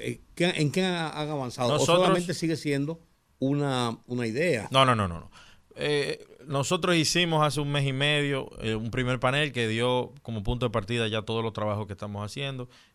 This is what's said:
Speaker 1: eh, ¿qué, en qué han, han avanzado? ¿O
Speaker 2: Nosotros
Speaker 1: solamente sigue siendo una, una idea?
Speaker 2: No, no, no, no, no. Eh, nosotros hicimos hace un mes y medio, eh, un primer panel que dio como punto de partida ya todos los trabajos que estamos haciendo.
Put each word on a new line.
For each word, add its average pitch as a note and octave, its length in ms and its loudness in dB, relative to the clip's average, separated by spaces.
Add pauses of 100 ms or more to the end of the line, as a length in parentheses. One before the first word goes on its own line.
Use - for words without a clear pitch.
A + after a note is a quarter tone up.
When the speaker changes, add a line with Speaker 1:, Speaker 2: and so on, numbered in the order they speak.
Speaker 1:
eh, A#2 200 -8 (140)
¿qué, E3+ 120 0 (100)
en D3 160 2
qué F#3 120 0
han, E3+ 320 -2
han D3+ 120 -4
avanzado? C3 400 -2
¿O C3+ 60 4
Speaker 2:
Nosotros D3+ 240 4
Speaker 1:
solamente F3+ 360 4
sigue E3 220 -2
siendo C#3+ 440 -2 (380)
una, C3 680 0
una B2 200 -2
idea? A#2+ 460 0
Speaker 2:
No, C3+ 120 6
no, B2+ 100 6
no, G#2 120 2
no, E2+ 140 -6
no. C2 100 -20 (460)
Eh, D3 500 -2 (200)
nosotros E3 500 2
hicimos E3 500 2
hace C#3 140 0
un C#3+ 100 -2
mes C#3+ 160 2
y C3+ 60 0
medio, C#3+ 580 0 (120)
eh, A2 120 0
un A2 160 -4
primer B2 300 -2
panel C#3 320 2
que A#2+ 160 0
dio A#2+ 540 0
como A2 200 -6
punto A#2+ 240 0
de A2+ 40 0
partida A2+ 360 0
ya A2 160 -2
todos A2+ 220 -4
los A2 80 -4
trabajos G#2+ 340 -2
que G2+ 60 -10
estamos G#2 320 -8
haciendo. C3+ 440 -8 (260)